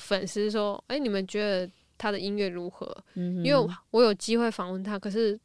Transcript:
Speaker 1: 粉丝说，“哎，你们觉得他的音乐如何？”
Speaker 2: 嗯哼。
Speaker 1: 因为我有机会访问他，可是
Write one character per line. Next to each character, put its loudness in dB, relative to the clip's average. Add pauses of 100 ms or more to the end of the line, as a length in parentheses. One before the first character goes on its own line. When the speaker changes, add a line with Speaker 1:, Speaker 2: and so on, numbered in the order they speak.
Speaker 1:
粉 0
丝 0
说 -2
，“哎， -2
你 0
们 0
觉 -2
得 0 (260)
他 -2
的 -2
音 -4
乐 0
如 -6
何？” -10 (280)
Speaker 2:
嗯 -2
哼。 -2
Speaker 1:
因 6
为 4 (160)
我 6
有 6
机 0
会 2
访 -6
问 -6
他， -4
可 -6
是 0